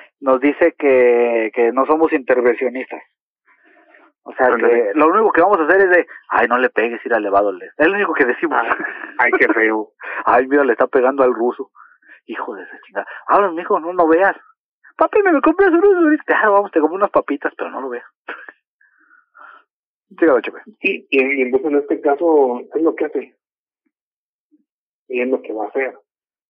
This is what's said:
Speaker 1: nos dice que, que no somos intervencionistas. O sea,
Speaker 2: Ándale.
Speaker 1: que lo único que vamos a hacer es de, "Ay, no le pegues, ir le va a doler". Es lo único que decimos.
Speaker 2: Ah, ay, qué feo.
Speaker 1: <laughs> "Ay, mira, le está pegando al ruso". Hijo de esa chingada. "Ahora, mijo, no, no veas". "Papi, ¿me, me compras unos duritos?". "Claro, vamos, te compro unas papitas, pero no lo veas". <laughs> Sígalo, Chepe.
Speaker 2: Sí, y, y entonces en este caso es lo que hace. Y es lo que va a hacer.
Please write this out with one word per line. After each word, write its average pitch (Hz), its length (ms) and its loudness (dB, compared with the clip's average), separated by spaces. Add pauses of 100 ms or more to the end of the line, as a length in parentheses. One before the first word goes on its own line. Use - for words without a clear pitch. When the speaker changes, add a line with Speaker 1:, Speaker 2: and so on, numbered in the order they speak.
(200)
Speaker 1:
nos 131 200 0
dice 147 380 2
que, 120 760 2
que 117 180 0
no 135 140 0
somos 156 260 0
intervencionistas. 123 880 -2 (1200)
O 120 120 -18
sea, 131 120 2
Speaker 2:
Ándale. 117 220 2 (240)
Speaker 1:
que 156 60 -2
lo 151 100 4
único 208 220 2
que 156 120 2
vamos 196 160 4
a 160 80 0
hacer 190 160 4
es 185 80 4
de, 175 160 -2 (240)
"Ay, 113 180 0
no 120 100 0
le 127 120 0
pegues, 117 360 -4
ir 117 60 -4
le 104 180 -2
va 98 100 2
a - 20 2
doler". 92 340 -6
Es 151 100 2
lo 196 80 0
único 190 200 -2
que 139 100 0
decimos. 131 360 -2
Speaker 2:
Ah, - 160 -4 (420)
ay, - 200 0
qué - 140 2
feo. 110 400 -2 (160)
Speaker 1:
<laughs> - 160 -12
"Ay, 120 240 2
mira, 143 160 2
le 120 80 2
está 127 160 0
pegando 135 340 0
al 127 100 4
ruso". 117 380 -4 (540)
Hijo 110 320 -12
de 95 80 -16
esa - 220 -20
chingada. 98 200 -10 (220)
"Ahora, 185 240 2
mijo, 175 260 -4
no, 165 140 -6
no 175 160 2
veas". 175 260 2 (600)
"Papi, 403 260 2
¿me, 381 100 2
me 285 80 2
compras 370 300 2
unos 359 320 4
duritos?". 302 240 0
"Claro, 208 280 2
vamos, 202 180 0
te 160 80 2
compro 156 160 0
unas 196 140 0
papitas, 143 460 -4
pero - 140 -10
no 117 120 -12
lo 135 80 -10
veas". 123 140 -10 (220)
<laughs> - 1900 -20
Sígalo, 143 220 2
Chepe. - 180 -10 (220)
Speaker 2:
Sí, - 300 -6
y, 135 80 0 (200)
y 127 40 -2
entonces 131 280 -2
en 143 80 0
este 147 220 -4
caso 143 600 0 (140)
es 151 80 -2
lo 160 140 0
que 165 80 -4
hace. - 320 -8 (1700)
Y 123 120 -6
es 123 80 -2
lo 131 140 -4
que - 100 -12
va 107 140 -6
a - 20 -18
hacer. 131 280 -6 (540)